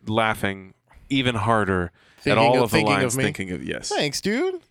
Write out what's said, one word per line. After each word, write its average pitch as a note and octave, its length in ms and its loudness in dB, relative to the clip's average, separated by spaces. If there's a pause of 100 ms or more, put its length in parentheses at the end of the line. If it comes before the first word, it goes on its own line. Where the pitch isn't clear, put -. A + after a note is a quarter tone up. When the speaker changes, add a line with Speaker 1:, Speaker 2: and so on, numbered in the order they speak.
Speaker 1:
laughing G#2+ 720 -2 (340)
even B2+ 260 0
harder F#2+ 560 2 (280)
Speaker 2:
Thinking - 140 -2
Speaker 1:
at G#2 40 4
all A#2+ 200 4
Speaker 2:
of, B2 60 4
Speaker 1:
of G#2 80 0
the - 60 2
Speaker 2:
thinking G#2+ 180 2
of G2 60 2
Speaker 1:
lines, A2+ 160 -2
Speaker 2:
me. C3+ 60 0
Speaker 1:
thinking F#2+ 280 -4
of, C2+ 120 -8
yes. - 240 -8
Speaker 2:
Thanks, D3+ 320 -4
dude. E4+ 400 -2 (100)